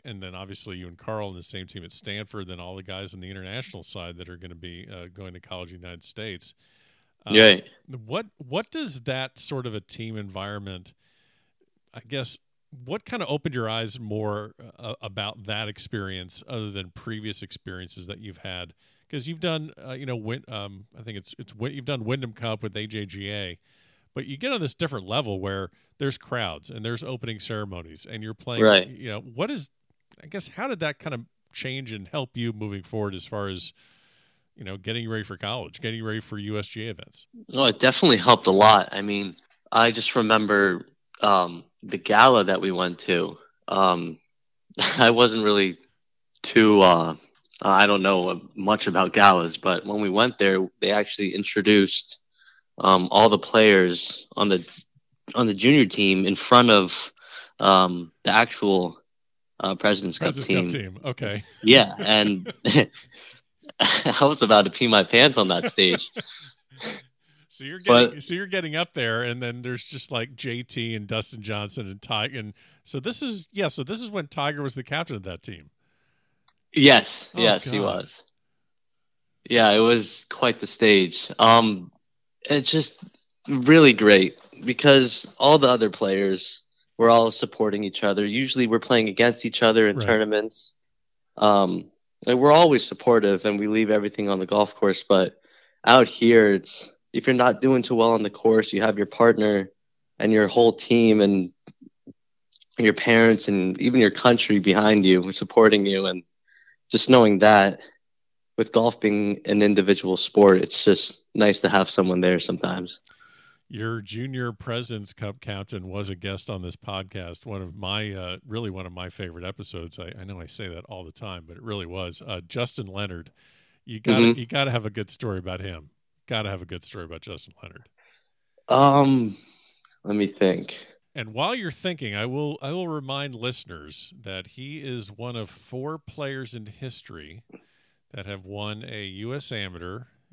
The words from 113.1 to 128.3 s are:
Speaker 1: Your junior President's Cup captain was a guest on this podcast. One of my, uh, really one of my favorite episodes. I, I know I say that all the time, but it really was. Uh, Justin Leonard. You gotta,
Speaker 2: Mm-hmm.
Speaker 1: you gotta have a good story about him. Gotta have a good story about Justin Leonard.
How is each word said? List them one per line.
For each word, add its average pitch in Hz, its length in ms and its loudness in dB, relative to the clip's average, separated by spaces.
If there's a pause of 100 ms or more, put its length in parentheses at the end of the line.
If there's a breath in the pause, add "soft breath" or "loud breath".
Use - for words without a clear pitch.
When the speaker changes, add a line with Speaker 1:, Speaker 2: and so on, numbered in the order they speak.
Speaker 1:
Your 113 320 -8
junior 120 500 -10
President's 117 640 -10
Cup 104 260 -12
captain 98 480 -12
was 98 220 -8
a 95 60 -10
guest 98 340 -8
on 95 140 -10
this 90 120 -10
podcast. 95 680 -14
One 101 160 -12
of 87 160 -16
my, 101 340 -6
uh, 92 340 -12
really 110 240 -8
one 92 160 -10
of 90 60 -16
my 90 160 -12
favorite 87 380 -14
episodes. 90 520 -12
I, 85 220 -16
I 92 60 -18
know 95 160 -14
I 80 60 -16
say 101 200 -10
that 87 220 -14
all 92 160 -16
the 80 80 -20
time, 92 340 -14
but 85 80 -20
it - 80 -20
really 101 220 -10
was. 87 420 -12
Uh, 92 180 -10
Justin 120 420 -8
Leonard. 92 440 -10 (540)
You 110 160 -16
gotta, 123 200 2
Speaker 2:
Mm-hmm. 117 200 4
Speaker 1:
you 117 40 -10
gotta 139 260 -4
have 117 140 -4
a 110 40 -8
good 101 200 -8
story 101 300 -6
about 92 220 -10
him. 82 300 -14 (360)
Gotta 110 220 -6
have 92 140 -10
a - 20 -16
good 87 180 -14
story 90 220 -14
about 80 160 -16
Justin - 400 -16
Leonard. - 260 -20 (800)